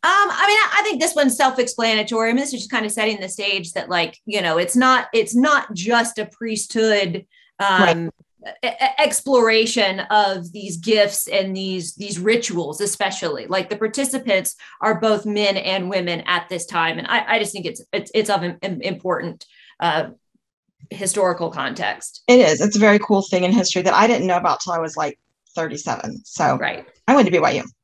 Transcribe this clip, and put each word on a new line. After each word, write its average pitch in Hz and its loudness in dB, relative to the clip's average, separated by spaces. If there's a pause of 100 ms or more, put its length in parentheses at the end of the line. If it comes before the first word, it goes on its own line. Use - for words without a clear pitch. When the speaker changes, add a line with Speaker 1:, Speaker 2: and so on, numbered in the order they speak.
Speaker 1:
I 381 2
mean, 415 4
I, - 2
I - 0
think 392 -2
this 349 0
one's 277 4
self-explanatory. 226 0
I 233 0
mean, 262 2
this 277 -6
is 247 -6
just - -12
kind 226 -2
of 208 -4
setting 214 -2
the 190 -8
stage 196 -4
that, - -6
like, 170 -2
you 208 -2
know, 165 2
it's 175 0
not, 254 4
it's 226 2
not 269 2
just 233 0
a 214 -6
priesthood, 214 -2 (340)
um, 190 4
Speaker 2:
Right. 170 0
Speaker 1:
e-, 247 -2
e-, 269 0
exploration 226 2
of 196 0
these 196 -10
gifts 208 2
and 190 -2
these, 190 -6
these 202 -10
rituals, 180 -2
especially. 190 -4
Like, 185 -4
the 214 -6
participants 240 -2 (260)
are 208 0
both 208 0
men 208 0
and 185 -4
women 180 -4
at 175 -2
this 170 -8
time. 165 -2
And - -8
I, 226 0
I - 2
just 208 -4
think 185 -10
it's, - -10
it's, - -6
it's 214 0
of 196 0
im-, 175 -6
im-, 190 -8
important, 175 -6 (340)
uh, 160 -2 (800)
historical 180 -2
context. - -8
Speaker 2:
It 247 10
is. 156 6
It's 214 2
a 202 4
very 208 6
cool 202 0
thing 180 0
in 185 2
history 190 2
that 175 2
I 214 6
didn't 226 2
know 180 2
about 175 0
till 180 -6
I 165 -2
was, 160 -6
like, 147 -4 (360)
thirty-seven. 147 -6
So 139 0
Speaker 1:
Right. - -6 (220)
Speaker 2:
I 247 6
went 269 6
to - 2
B 180 4
Y 151 0
U. - -10 (200)